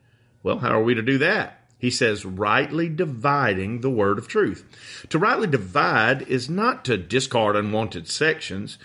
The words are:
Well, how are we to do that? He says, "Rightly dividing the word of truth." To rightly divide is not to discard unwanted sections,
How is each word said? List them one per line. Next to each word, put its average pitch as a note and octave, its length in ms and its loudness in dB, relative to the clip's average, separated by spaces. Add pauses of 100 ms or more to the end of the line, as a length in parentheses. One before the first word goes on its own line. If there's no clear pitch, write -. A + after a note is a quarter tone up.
(440)
Well, G#2 160 0
how A#2+ 120 0
are A2 120 4
we A#2+ 100 4
to A2+ 80 -2
do C3+ 180 2
that? E3 440 -2 (160)
He B2 100 0
says, G#2+ 360 0
"Rightly A2+ 640 0
dividing B2 880 0
the B2+ 100 -2
word G#2 280 2
of - 100 -10
truth." D#3 380 -2 (420)
To D#3+ 100 -2
rightly A3+ 300 2
divide C3+ 800 2
is B2+ 220 -2
not A3+ 340 -2
to A#2+ 140 0
discard G#2+ 580 0
unwanted G#2 540 -2
sections, - 760 -4